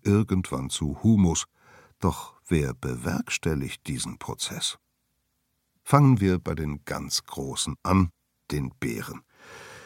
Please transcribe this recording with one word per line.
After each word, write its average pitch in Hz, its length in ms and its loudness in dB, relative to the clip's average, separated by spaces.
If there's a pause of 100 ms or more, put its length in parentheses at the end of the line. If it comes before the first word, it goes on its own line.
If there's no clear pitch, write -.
irgendwann 95 680 0
zu 71 340 -4
Humus. 98 420 4 (540)
Doch - 340 -2 (140)
wer 71 260 2
bewerkstelligt 65 1120 -4
diesen - 300 -6
Prozess? - 600 -8 (1040)
Fangen 139 360 8
wir 92 200 2
bei 85 160 -4
den 73 300 -6
ganz - 400 -6
Großen 67 580 -6
an, 92 260 4 (420)
den 71 280 -2
Bären. - 420 -6 (640)